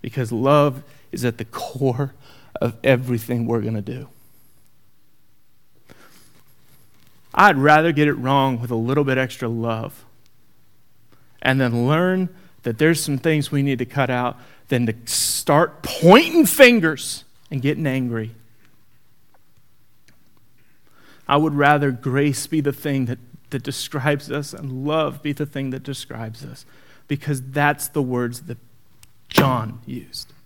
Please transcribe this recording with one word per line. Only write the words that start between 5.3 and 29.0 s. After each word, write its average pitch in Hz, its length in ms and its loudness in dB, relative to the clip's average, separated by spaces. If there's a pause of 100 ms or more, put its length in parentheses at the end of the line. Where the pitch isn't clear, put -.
I'd 190 240 6
rather 151 340 6
get 147 160 2
it 139 60 0
wrong 135 440 0
with 120 120 -8
a 120 40 -2
little 127 300 0
bit 131 140 0
extra 127 300 -4
love 113 560 -6 (1400)
and 131 180 2
then 120 260 0
learn 180 420 0 (340)
that 117 160 -6
there's 160 220 4
some 139 180 -4
things 156 340 0
we 143 100 0
need 139 160 0
to 123 60 -4
cut 127 260 -2
out 123 280 -4 (300)
than 120 180 0
to 113 80 -2 (100)
start - 760 0
pointing 294 640 6
fingers 214 800 4 (260)
and 131 120 -4
getting 147 240 -2
angry. 120 460 -4 (3000)
I 139 80 4
would 151 180 2
rather 143 380 4
grace 135 560 -2
be 160 120 -2
the 143 120 -2
thing 135 320 -4
that, 117 140 -6 (320)
that 131 120 -6
describes 139 680 -4
us 143 240 -8
and 131 320 -10
love 147 380 -2
be 147 100 -4
the 143 140 -4
thing 139 240 -6
that 135 140 -10
describes 113 600 -12
us, - 220 -18 (400)
because 143 360 -4
that's 143 440 -2
the 147 160 -4
words 123 400 -4
that 123 160 -14 (680)